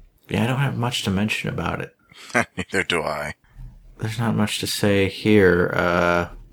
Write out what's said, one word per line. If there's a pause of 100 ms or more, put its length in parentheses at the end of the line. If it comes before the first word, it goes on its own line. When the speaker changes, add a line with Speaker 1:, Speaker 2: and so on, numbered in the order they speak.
(280)
Speaker 1:
yeah,
I
don't
have
much
to
mention
about
it. (400)
Speaker 2:
<laughs> (100)
Neither
do
I. (640)
Speaker 1:
There's
not
much
to
say
here.
Uh, (240)